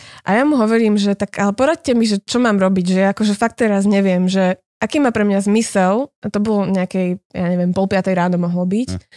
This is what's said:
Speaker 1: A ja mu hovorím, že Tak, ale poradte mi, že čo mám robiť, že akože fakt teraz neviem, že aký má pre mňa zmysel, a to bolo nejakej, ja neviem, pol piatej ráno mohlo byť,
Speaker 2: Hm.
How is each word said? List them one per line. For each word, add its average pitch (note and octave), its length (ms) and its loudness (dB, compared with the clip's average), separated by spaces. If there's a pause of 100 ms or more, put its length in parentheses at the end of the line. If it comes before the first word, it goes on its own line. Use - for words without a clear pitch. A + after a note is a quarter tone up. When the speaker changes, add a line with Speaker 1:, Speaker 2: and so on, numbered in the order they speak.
(220)
Speaker 1:
A G3 160 0
ja B3 80 2
mu D4+ 100 2
hovorím, A3+ 400 2
že G3+ 220 0
Tak, G3+ 180 -6
ale G3+ 160 0
poradte C#4 400 0
mi, A#3 140 2
že G#3 160 0
čo - 160 -4
mám A3+ 240 2
robiť, F#3+ 260 2
že F#3 220 2
akože G#3 240 0
fakt A3+ 240 -4
teraz G3+ 320 0
neviem, F#3 400 2
že F#3 320 0 (180)
aký A3 180 -4
má C#4 120 2
pre A3+ 120 0
mňa G3+ 220 0
zmysel, G#3 640 0 (100)
a - 100 -10
to G#3 120 -4
bolo G#3 260 0
nejakej, F#3 540 -2 (100)
ja F3+ 180 -4
neviem, F3+ 220 0
pol F#3+ 160 0
piatej F#3+ 280 0
ráno F3+ 240 0
mohlo F3 260 -2
byť, G#3 260 -2
Speaker 2:
Hm. F#2 100 -8 (180)